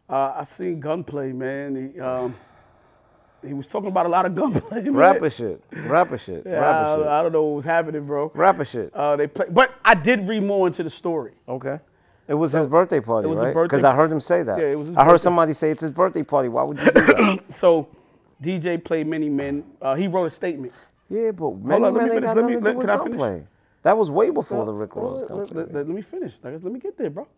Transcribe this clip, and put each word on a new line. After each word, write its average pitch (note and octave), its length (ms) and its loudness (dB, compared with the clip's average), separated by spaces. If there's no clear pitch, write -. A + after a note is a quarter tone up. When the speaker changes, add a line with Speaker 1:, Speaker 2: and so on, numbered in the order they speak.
Speaker 1:
Uh, C3+ 280 -2
I D3 80 -8
seen F3+ 360 -8
Gunplay, D3 520 -6
man. C3+ 600 -8
He, F3+ 60 -14
um, B2+ 340 -4
he C3+ 80 -12
was C#3 140 -10
talking G#3 220 -8
about F#3 180 0
a - 20 -2
lot F3+ 180 2
of F3 80 -4
Gunplay, G#3+ 480 -4
<laughs> - 20 -10
man. C#4+ 100 -2
Speaker 2:
Rapper F#3+ 360 6
shit. G2+ 320 -8
Rapper D3+ 460 0
shit. F2+ 280 -12
Speaker 1:
Yeah, E3+ 140 -4
Speaker 2:
Rapper D#3 240 2
Speaker 1:
I, D3+ 120 0
Speaker 2:
shit. D3+ 120 0
Speaker 1:
I D3 140 2
don't E3 100 0
know D#3 120 2
what D3+ 120 -2
was C#3+ 80 -8
happening, D#3 420 -2
bro. D3 280 -4
Speaker 2:
Rapper F3 300 2
shit. A2+ 300 -8
Speaker 1:
Uh, D3 220 0
they D3 100 0
play, F3+ 240 -6
but B3+ 220 4
I A3 100 8
did F#3+ 340 2
read G#3+ 160 -2
more G3+ 240 2
into E3+ 160 -4
the D#3 60 -6
story. D#3 420 -6
Speaker 2:
Okay. C3 300 -8
It D3 60 0
was D3+ 180 0
Speaker 1:
So, D#3+ 60 2
Speaker 2:
his D#3 80 2
birthday E3 340 4
party, A2 260 0
Speaker 1:
it D#3+ 40 0
was A2 100 -2
a A#2 60 2
Speaker 2:
right? C#3 80 -2
'Cause E3 160 2
Speaker 1:
birthday. C#3 180 6
Speaker 2:
I C3 80 6
heard D#3 160 4
him D#3 80 -2
say F3 240 0
that. A2+ 140 -2
Speaker 1:
Yeah, D#3+ 80 0
it C#3+ 120 -2
was D3+ 100 -8
his F3 80 -4
Speaker 2:
I B2+ 80 4
heard D#3+ 80 8
Speaker 1:
birthday. E3+ 100 8
Speaker 2:
somebody E3+ 320 2
say D#3 160 0
it's D3+ 100 -4
his D#3+ 100 -4
birthday E3+ 320 0
party. C3+ 260 0
Why A#2+ 140 -2
would C#3+ 160 -4
you C#3 60 -4
do C#4 80 8
that? G3 520 6
Speaker 1:
<coughs> - 60 -20
So, E3 380 4
D F3 180 -4
J E3+ 200 -2
Play E3 240 -4
Many D#3 260 -4
Men. C#3+ 360 -4
Uh, C3+ 120 0
he F3+ 140 -2
wrote F3 180 -2
a D#3 40 -4
statement. C#3+ 420 -8
Speaker 2:
Yeah, A3 220 -4
but F3+ 120 -10
Speaker 1:
Hold G2 200 -6
Speaker 2:
Many G3+ 220 2
Speaker 1:
on, F#3+ 80 2
let - 0 -
Speaker 2:
Men - 0 -
Speaker 1:
me A3+ 100 2
Speaker 2:
ain't A#3 80 0
Speaker 1:
finish. A#3 160 -2
Speaker 2:
got - 80 0
Speaker 1:
Let A#3 80 4
me, A#3+ 80 0
Speaker 2:
nothing A#3+ 80 -2
to G#3 40 -6
Speaker 1:
let, G#3+ 80 2
Speaker 2:
do B3 60 -4
with B3+ 80 -4
Speaker 1:
can G3 40 0
I G3+ 120 0
finish? A#3+ 180 -6
Speaker 2:
Gunplay. F#2+ 260 -4
That F#3 140 4
was G3+ 140 0
way G3+ 200 2
before D4 280 -4
Speaker 1:
Let, A2 80 -4
Speaker 2:
the - 80 -6
Rick G#3 220 -10
Ross - 240 -6
Speaker 1:
let, B3 100 -10
let, - 80 -10
Speaker 2:
Gunplay. G3 240 -8
Speaker 1:
let, E3 120 -12
let C#3+ 140 -6
me F#3+ 140 -8
finish. F4 400 -12
Let, B2 100 -12
let F#3 80 -8
me B3+ 80 -12
get G4 180 -12
there, A3 120 -4
bro. G3 160 -14